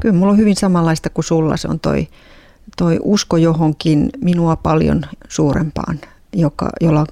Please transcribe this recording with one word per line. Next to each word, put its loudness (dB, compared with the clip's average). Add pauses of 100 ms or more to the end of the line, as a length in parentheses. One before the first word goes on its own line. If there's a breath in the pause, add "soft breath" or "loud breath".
kyllä 2
mulla 2
on 4
hyvin 4
samanlaista 0
kuin -4
sulla. 0
Se -6
on -4
toi, -2 (720 soft breath)
toi 2
usko 0
johonkin 2 (140)
minua 0
paljon 0 (260)
suurempaan, -2 (320 loud breath)
joka, -2 (100)
jolla 2
on 0